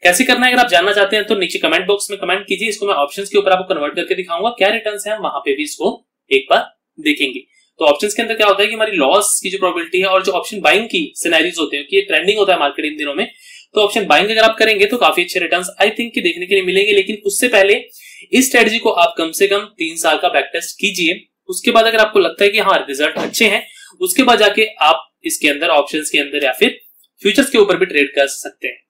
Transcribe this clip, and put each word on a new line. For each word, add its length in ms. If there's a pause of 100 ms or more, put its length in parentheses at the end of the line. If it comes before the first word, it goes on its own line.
कैसे 220
करना 220
है 60
अगर 100
आप 80
जानना 220
चाहते 240
हैं 100
तो 100
नीचे 220
comment 280
box 240
में 100
comment 280
कीजिए, 200
इसको 180
मैं 100
options 320
के 100
ऊपर 140
आपको 220
convert 220
करके 180
दिखाऊंगा, 360
क्या 200
returns 360
हैं, 120
वहां 220
पे 160
भी 80
इसको 260 (400)
एक 200
बार 200 (280)
देखेंगे। 420 (400)
तो 40
options 300
के 80
अंदर 140
क्या 100
होता 160
है 60
कि 60
हमारी 220
loss 460
की 80
जो 80
probability 420
है 60
और 180
जो 100
option 260
buying 280
की 280
scenarios 420
होते 180
हैं, 100
कि 100
ये 60
trending 360
होता 140
है 60
market 260
इन 120
दिनों 180
में, 160 (440)
तो 60
option 260
buying 240
अगर 120
आप 160
करेंगे 280
तो 120
काफी 240
अच्छे 180
returns 380
I 100
think 260
कि 60
देखने 260
के 80
लिए 100
मिलेंगे। 280
लेकिन 240 (100)
उससे 220
पहले 260 (580)
इस 160
स्ट्रेटजी 300
को 140
आप 260
कम 140
से 160
कम 160 (140)
तीन 180
साल 220
का 100
बैक 240
टेस्ट 280
कीजिए, 400 (280)
उसके 220
बाद 160
अगर 120
आपको 200
लगता 260
है 60
कि 100
हाँ 200
result 380
अच्छे 280
हैं, 200 (340)
उसके 220
बाद 160
जाके 280 (160)
आप 240 (180)
इसके 240
अंदर 220
options 400
के 80
अंदर 260
या 100
फिर 240 (440)
futures 280
के 80
ऊपर 180
भी 100
trade 280
कर 140
सकते 400
हैं। 100 (100)